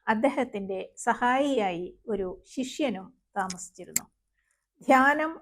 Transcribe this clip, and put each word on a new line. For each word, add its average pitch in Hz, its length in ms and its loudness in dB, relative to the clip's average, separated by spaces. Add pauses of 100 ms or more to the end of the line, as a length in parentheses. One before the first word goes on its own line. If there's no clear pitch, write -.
അദ്ദേഹത്തിന്റെ 220 880 -2
സഹായിയായി 233 1000 0 (100)
ഒരു 190 400 -6
ശിഷ്യനും 247 680 -6 (240)
താമസിച്ചിരുന്നു. 185 680 -8 (800)
ധ്യാനം 294 560 4